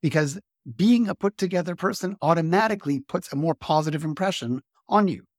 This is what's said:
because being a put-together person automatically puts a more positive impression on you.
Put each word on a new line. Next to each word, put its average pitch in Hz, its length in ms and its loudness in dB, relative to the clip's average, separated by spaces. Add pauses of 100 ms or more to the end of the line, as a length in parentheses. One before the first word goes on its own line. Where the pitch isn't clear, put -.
because 156 380 0 (360)
being 233 320 4
a 185 80 -4
put-together 180 600 -2
person 185 460 -4
automatically 165 800 0
puts - 320 -6
a 139 60 -4
more 156 180 0
positive 156 480 0
impression 151 580 -4 (280)
on 208 180 4
you. 107 180 -4 (140)